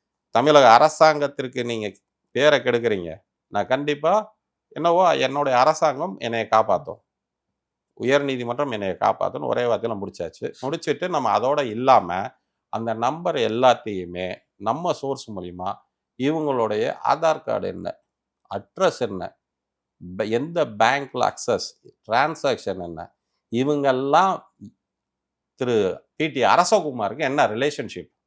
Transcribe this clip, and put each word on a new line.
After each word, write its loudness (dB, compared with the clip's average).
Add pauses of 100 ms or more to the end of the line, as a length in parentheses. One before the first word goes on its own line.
(300)
தமிழக 8
அரசாங்கத்திற்கு 4
நீங்க -6 (380)
பேரை 4
கெடுக்குறீங்க. -2 (300)
நான் -2
கண்டிப்பா, -2 (300)
என்னவோ 2
என்னுடைய 0
அரசாங்கம் 2
என்னைய -4
காப்பாத்தும், 0 (920)
உயர் 0
நீதிமன்றம் -4
என்னைய -4
காப்பாத்தும்னு -2
ஒரே -2
வார்த்தையில -2
முடிச்சாச்சு. -10
முடிச்சிட்டு -4
நம்ம 0
அதோட 0
இல்லாம 2 (340)
அந்த -6
நம்பர் -2
எல்லாத்தையுமே 0 (200)
நம்ம -4
சோர்ஸ் -8
மூலியமா -10 (440)
இவங்களுடைய -2
ஆதார் 0
கார்டு -4
என்ன, -10 (580)
அட்ரஸ் -2
என்ன, -8 (800)
ப-, -4
எந்த -2
பேங்க்ல 0
அக்சஸ், -6 (160)
டிரான்சாக்ஷன் -2
என்ன, -14 (400)
இவங்கெல்லாம் 0 (1120)
திரு 0 (120)
பி -2
டி -2
அரசகுமாருக்கு 2
என்ன 2
ரிலேஷன்ஷிப்? -6 (120)